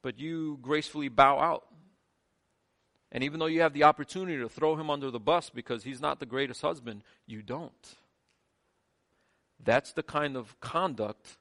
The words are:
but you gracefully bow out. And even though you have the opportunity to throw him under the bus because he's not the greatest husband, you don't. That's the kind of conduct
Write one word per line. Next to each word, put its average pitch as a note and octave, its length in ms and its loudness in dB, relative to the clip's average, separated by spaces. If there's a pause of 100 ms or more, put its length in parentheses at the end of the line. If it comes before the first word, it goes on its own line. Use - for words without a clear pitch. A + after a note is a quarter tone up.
but A#2+ 160 -8
you D#3 440 -6
gracefully D3+ 460 -4
bow C#3 300 8
out. D#3 280 0 (1500)
And C3 120 -4
even D3 160 -6
though D#3+ 60 0
you D#3+ 140 0
have D#3+ 120 4
the D3 120 4
opportunity D3+ 540 2
to A#2 100 -4
throw D#3 280 0
him D#3 140 -4
under C#3+ 200 -2
the A#2 100 -4
bus D3+ 300 2
because A#2+ 340 -8
he's B2+ 160 -10
not D3 180 -2
the C#3 80 -8
greatest B2+ 360 -4
husband, A#2+ 400 -4 (240)
you G#2+ 160 -12
don't. C3 540 -12 (1700)
That's A#2+ 300 2
the D#3+ 100 -4
kind D3 340 -2
of A#2 240 -12
conduct C3 800 -4